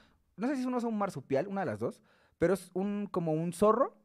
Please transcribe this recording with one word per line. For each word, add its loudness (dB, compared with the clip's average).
no -4
sé 0
si -2
es -2
un -2
oso -2
o -2
un -2
marsupial, -2
una -4
de -2
las -4
dos, -4
pero 4
es -6
un, -2
como -2
un 0
zorro 4